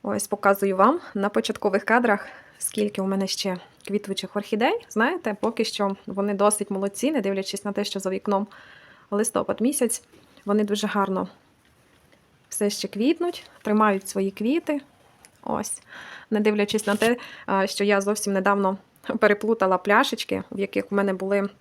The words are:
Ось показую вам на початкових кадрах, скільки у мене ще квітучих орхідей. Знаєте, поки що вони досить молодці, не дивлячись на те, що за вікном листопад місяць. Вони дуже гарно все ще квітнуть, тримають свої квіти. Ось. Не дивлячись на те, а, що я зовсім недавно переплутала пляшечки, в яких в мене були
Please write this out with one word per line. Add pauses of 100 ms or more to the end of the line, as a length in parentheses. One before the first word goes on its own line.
Ось
показую
вам (140)
на
початкових
кадрах, (300)
скільки
у
мене
ще (300)
квітучих
орхідей.
Знаєте,
поки
що (100)
вони
досить
молодці,
не
дивлячись
на
те,
що
за
вікном (640)
листопад
місяць. (420)
Вони
дуже
гарно (1200)
все
ще
квітнуть, (180)
тримають
свої
квіти. (640)
Ось. (480)
Не
дивлячись
на
те, (280)
а,
що
я
зовсім
недавно (420)
переплутала
пляшечки,
в
яких
в
мене
були (120)